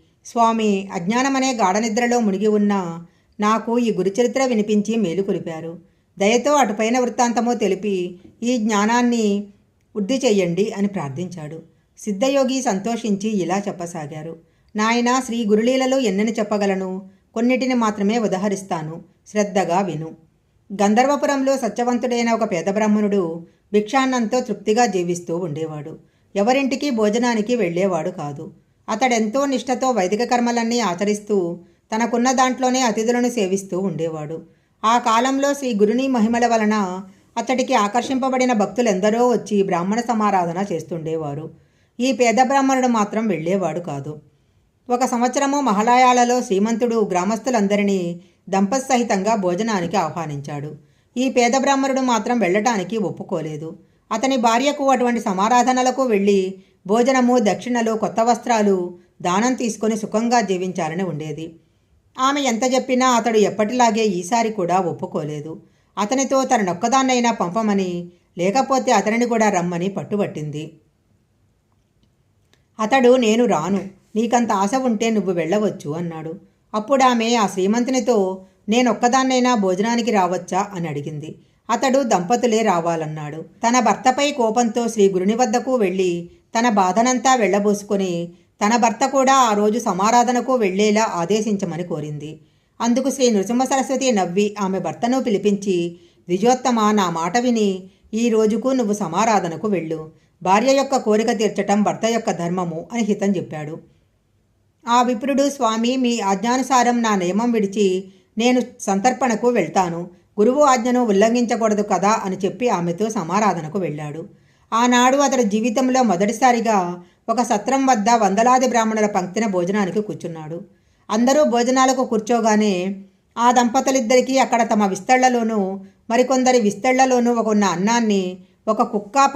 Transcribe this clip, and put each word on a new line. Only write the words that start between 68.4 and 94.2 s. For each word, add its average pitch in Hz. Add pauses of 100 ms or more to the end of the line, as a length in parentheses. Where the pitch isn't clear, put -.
అతనిని 214
కూడా 220
రమ్మని 175
పట్టుబట్టింది. 156 (2000)
అతడు, 247
"నేను 233
రాను, 185 (160)
నీకంత 226
ఆశ 202
ఉంటే 233
నువ్వు 190
వెళ్ళవచ్చు" 175
అన్నాడు. 160 (400)
అప్పుడామె 240
ఆ 220
శ్రీమంతునితో, 208 (240)
"నేనొక్కదాన్నైనా 247
భోజనానికి 214
రావచ్చా?" 185
అని 170
అడిగింది. 147 (320)
అతడు, 254
"దంపతులే 220
రావాలన్నాడు." 160
తన 233
భర్తపై 254
కోపంతో 233
శ్రీ 208
గురుని 190
వద్దకు 247
వెళ్ళి 185 (280)
తన 240
బాధనంతా 233
వెళ్ళబోసుకొని, 196 (380)
తన 226
భర్త 240
కూడా 269
ఆ 240
రోజు 214
సమారాధనకు 233
వెళ్ళేలా 214
ఆదేశించమని 180
కోరింది. 151 (400)
అందుకు 240
శ్రీ 254
నృసింహ 220
సరస్వతి 262
నవ్వి 202